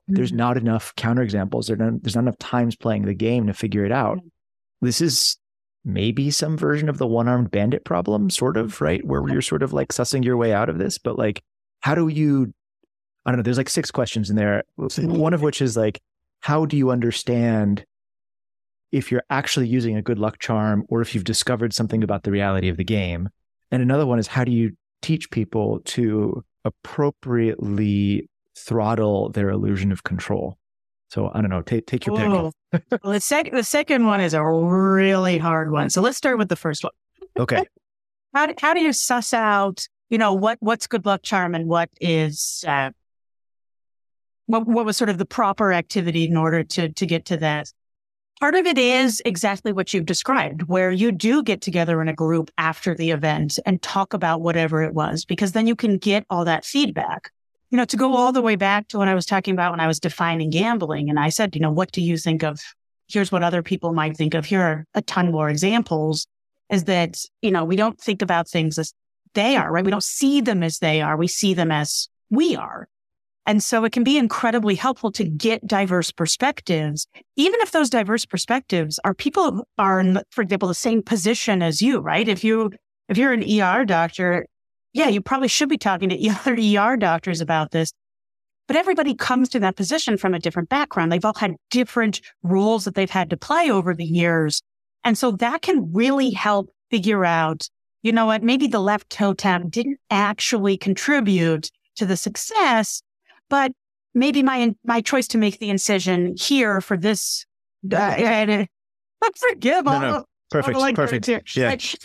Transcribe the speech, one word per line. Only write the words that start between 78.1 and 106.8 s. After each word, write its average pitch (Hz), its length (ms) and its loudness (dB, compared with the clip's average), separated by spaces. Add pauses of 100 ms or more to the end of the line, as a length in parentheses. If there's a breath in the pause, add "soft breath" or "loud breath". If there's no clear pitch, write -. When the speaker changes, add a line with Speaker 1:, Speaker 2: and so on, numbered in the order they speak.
Speaker 2:
perspectives 180 800 -2
are 196 80 0
people 311 380 0
who 196 120 -4 (140)
are 196 240 4
in, 185 180 4 (120)
for 247 100 -4
example, 190 260 0
the 180 60 0
same 226 280 0
position 208 600 0
as 160 200 0
you, 240 180 2
right? 156 280 0
If 196 160 -2
you, 220 280 2 (360)
if 190 100 0
you're 262 140 4
an 226 120 0
E 208 180 2
R 196 240 2
doctor, 175 600 0 (460)
yeah, 302 160 2
you 202 140 2
probably 262 260 0
should 285 220 0
be 311 80 2
talking 190 320 0
to 208 200 0
<laughs> 202 120 -2
other 254 180 0
E 208 160 4
R 220 220 2
doctors 170 420 0
about 156 320 0
this. 160 220 -2 (760)
But - 80 0
everybody 320 400 2
comes 254 340 0
to 254 120 -2
that 185 160 0
position 220 400 0
from 190 160 0
a 170 60 -2
different 160 280 -4
background. 226 460 0
They've 170 100 0
all 214 100 2
had 185 220 -2 (140)
different 233 500 0 (240 loud breath)
roles 190 400 2
that 196 120 -4
they've 190 140 0
had 180 200 -2
to 170 80 -2
play 320 340 0
over 180 220 2
the 165 100 -6
years. 165 580 2 (440)
And 233 120 2
so 247 140 0
that 240 300 -2
can 220 320 0
really 262 380 2
help 202 380 0 (220)
figure 202 320 2
out, 160 460 0 (320)
you 226 100 0
know 226 140 2
what, 220 180 0
maybe 262 240 2
the 214 140 0
left 202 280 -2
toe 202 240 0
tap 180 360 0
didn't 247 300 -4 (100)
actually 202 640 0
contribute 190 960 0 (240)
to 214 100 -2
the 185 120 0
success, 240 840 0 (480 soft breath)
but 269 220 2 (420)
maybe 269 300 2
my, 247 300 2 (100)
my 233 180 0
choice 247 280 0
to - 80 0
make 208 220 2
the 208 100 -6
incision 185 680 0
here 220 440 2